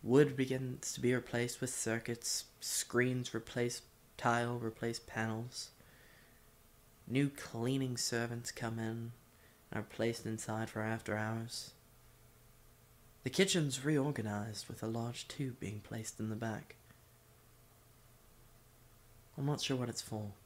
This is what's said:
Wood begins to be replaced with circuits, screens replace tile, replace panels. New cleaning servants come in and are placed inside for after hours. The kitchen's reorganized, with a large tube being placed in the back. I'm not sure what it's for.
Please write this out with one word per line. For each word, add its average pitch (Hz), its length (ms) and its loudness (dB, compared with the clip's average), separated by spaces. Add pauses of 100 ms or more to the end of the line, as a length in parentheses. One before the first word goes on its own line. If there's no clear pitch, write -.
Wood 135 320 8
begins 131 560 -2
to - 80 -6
be 123 140 6
replaced 120 480 0
with 127 80 -2
circuits, - 720 -2 (160)
screens 123 720 2
replace 120 500 -2 (340)
tile, 120 440 4
replace 117 380 -2
panels. 113 720 -4 (1400)
New 139 220 4
cleaning 127 640 0
servants 117 560 -2
come 113 280 -4
in 113 340 -4 (580)
and - 80 -2
are 104 40 -4
placed - 420 -2
inside 110 440 -2
for 110 120 -2
after 110 340 -2
hours. 113 560 -4 (1500)
The 131 60 0
kitchen's 147 560 4
reorganized, 110 840 2
with 113 160 -8
a 110 40 0
large 117 420 -4
tube 131 320 -4
being 104 180 -4
placed - 400 -8
in 110 100 -2
the 107 60 -2
back. 110 400 -4 (2500)
I'm 139 80 -2
not 147 160 2
sure 135 160 2
what 123 100 0
it's 113 140 -4
for. 107 300 -6 (140)